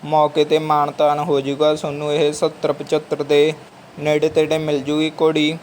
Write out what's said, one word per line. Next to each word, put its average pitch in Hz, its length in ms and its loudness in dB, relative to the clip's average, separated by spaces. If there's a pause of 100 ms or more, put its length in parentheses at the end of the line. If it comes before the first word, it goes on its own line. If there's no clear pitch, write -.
ਮੌਕੇ 151 380 2
'ਤੇ 156 160 2
ਮਾਣ 151 320 0
ਤਾਣ 147 280 2
ਹੋ 147 220 0
ਜਾਊਗਾ 143 320 0
ਤੁਹਾਨੂੰ, 147 400 -6
ਇਹ 147 200 2
ਸੱਤਰ 156 400 -2
ਪਚੱਤਰ 151 500 -4
ਦੇ 147 300 4 (460)
ਨੇੜੇ 151 300 2
ਤੇੜੇ 156 280 0
ਮਿਲ 151 220 -2
ਜੂਗੀ 151 320 -2 (100)
ਘੋੜੀ। 156 420 2